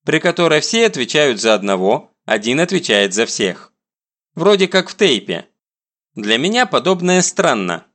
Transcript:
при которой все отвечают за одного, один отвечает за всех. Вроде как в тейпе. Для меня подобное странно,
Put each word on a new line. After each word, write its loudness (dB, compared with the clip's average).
при 0
которой 2
все 0
отвечают 0
за 2
одного, 0
один -2
отвечает 0
за 0
всех. -6
Вроде 2
как -2
в -18
тейпе. -2
Для -2
меня 0
подобное 0
странно, -2